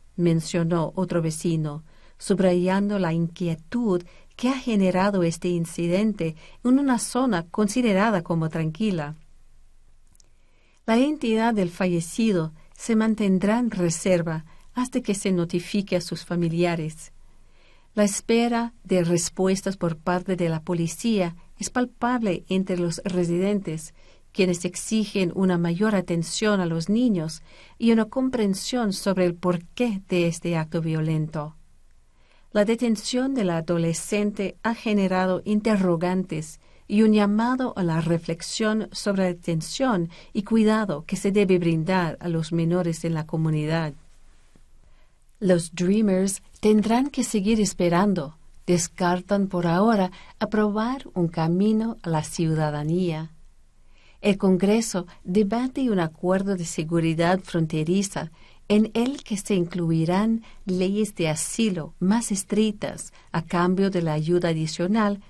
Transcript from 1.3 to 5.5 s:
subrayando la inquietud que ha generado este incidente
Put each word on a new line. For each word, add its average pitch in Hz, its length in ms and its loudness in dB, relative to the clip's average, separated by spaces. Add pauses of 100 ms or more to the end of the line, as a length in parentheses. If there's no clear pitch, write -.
subrayando 190 840 2
la 170 120 0
inquietud 170 880 -2 (360)
que 247 100 -2
ha 262 100 0
generado 196 680 2
este 170 260 -2
incidente 170 840 0 (280)